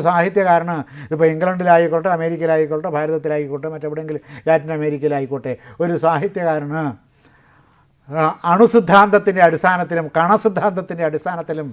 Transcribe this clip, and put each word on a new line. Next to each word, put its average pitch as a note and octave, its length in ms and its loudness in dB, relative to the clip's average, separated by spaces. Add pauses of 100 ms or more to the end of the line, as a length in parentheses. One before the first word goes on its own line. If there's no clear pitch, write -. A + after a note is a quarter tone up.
സാഹിത്യകാരന്, F3 680 2 (300)
ഇതിപ്പോൾ D#3+ 260 2
ഇംഗ്ലണ്ടിലായിക്കോട്ടെ, E3+ 840 2
അമേരിക്കയിലായിക്കോട്ടെ, D#3+ 800 -2
ഭാരതത്തിലായിക്കോട്ടെ, D3+ 800 -4
മറ്റെവിടെയെങ്കിലും D#3 480 -8 (260)
ലാറ്റിൻ D#3+ 280 0
അമേരിക്കയിലായിക്കോട്ടെ, C#3 760 -4 (300)
ഒരു E3+ 200 -2
സാഹിത്യകാരന്, D#3+ 800 -2 (1200)
ആ, D#3 140 -4 (280)
അണുസിദ്ധാന്തത്തിൻ്റെ G3+ 960 4
അടിസ്ഥാനത്തിലും E3+ 600 0 (100)
കണസിദ്ധാന്തത്തിൻ്റെ F#3 920 0
അടിസ്ഥാനത്തിലും D#3 640 -8